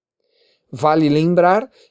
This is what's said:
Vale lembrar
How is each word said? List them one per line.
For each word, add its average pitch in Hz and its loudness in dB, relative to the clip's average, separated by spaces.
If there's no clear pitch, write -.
Vale 151 0
lembrar 175 0